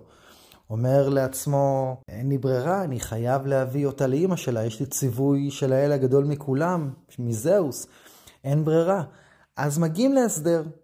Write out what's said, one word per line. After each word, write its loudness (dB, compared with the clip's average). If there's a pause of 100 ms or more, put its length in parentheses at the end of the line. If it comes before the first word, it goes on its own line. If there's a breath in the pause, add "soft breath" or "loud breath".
(680 loud breath)
אומר 2
לעצמו, 0 (120)
"אין -6
לי 0
ברירה, 0
אני -6
חייב -2
להביא 0
אותה 0
לאמא 0
שלה, -2
יש -6
לי -4
ציווי 0
של -2
האל 2
הגדול 4
מכולם, -2 (300)
מזהוס, 0 (560 loud breath)
אין 2
ברירה." 2 (540 soft breath)
אז -2
מגיעים 2
להסדר 2 (200)